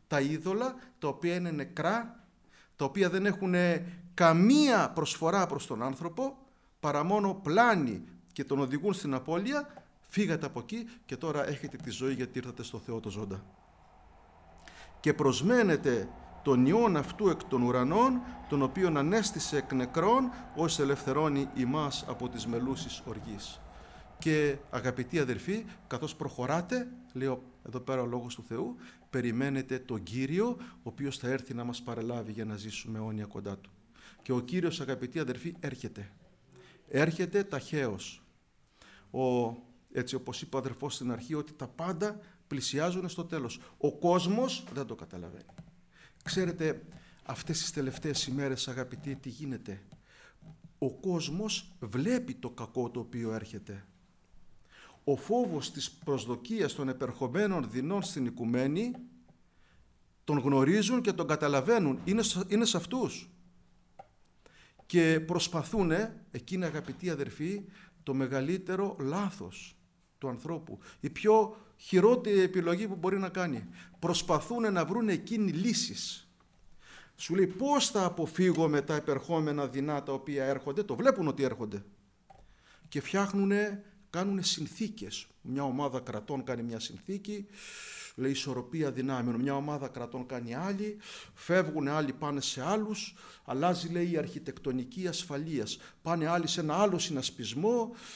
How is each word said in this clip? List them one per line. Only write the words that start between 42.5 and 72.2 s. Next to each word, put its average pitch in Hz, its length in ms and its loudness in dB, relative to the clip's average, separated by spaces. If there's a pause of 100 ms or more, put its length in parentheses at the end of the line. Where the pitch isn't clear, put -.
στο 170 160 -6
τέλος. 143 340 -6 (180)
Ο 147 200 2
κόσμος 180 760 4
δεν 120 120 -4
το 113 100 -8
καταλαβαίνει. 87 500 -14 (800)
Ξέρετε, 170 580 0 (420)
αυτές - 360 -4
τις - 120 -2
τελευταίες 135 560 -2
ημέρες, 131 400 -2
αγαπητοί, 127 480 -6
τι 131 140 -12
γίνεται; 123 540 -8 (920)
Ο 131 160 -2
κόσμος 180 840 -4
βλέπει 156 540 0
το - 160 -8
κακό 120 400 -4
το 120 100 -6
οποίο 117 340 -4
έρχεται. 101 520 -10 (1160)
Ο 143 140 2
φόβος 196 540 -2
της - 200 -8
προσδοκίας 135 840 -2
των 135 160 -4
επερχομένων 131 800 -2
δεινών 151 340 -2
στην 131 220 -2
οικουμένη, 127 640 0 (1300)
τον 147 140 0
γνωρίζουν 156 640 4
και 196 120 2
τον 165 140 -2
καταλαβαίνουν. 147 760 4
Είναι 214 180 2
σ-, 190 300 -2
είναι 220 140 4
σε 190 120 2
αυτούς. 190 520 -4 (1600)
Και 165 340 6
προσπαθούνε, 170 1120 0
εκείνοι, 180 340 -4
αγαπητοί 151 440 -4
αδερφοί, 165 560 -4 (380)
το 139 100 -4
μεγαλύτερο 165 840 0
λάθος 143 800 -4 (400)
του 139 100 -6
ανθρώπου. 156 520 -8 (200)
Η - 100 -4
πιο 214 480 6 (200)
χειρότερη 208 600 6